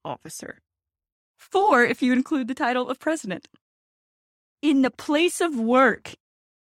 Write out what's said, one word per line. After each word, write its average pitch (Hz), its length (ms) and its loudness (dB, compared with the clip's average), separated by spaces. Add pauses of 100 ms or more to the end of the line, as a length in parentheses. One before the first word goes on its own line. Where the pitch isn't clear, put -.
Officer. - 540 -14 (800)
Four, 381 440 2
if - 200 0
you 247 100 2
include 262 340 -2
the 254 80 -8
title 247 360 -2
of 269 100 -10
President. 302 480 -6 (1120)
In 277 220 2
the 254 80 2
place 320 500 0
of 330 180 -2
work. 240 540 2 (600)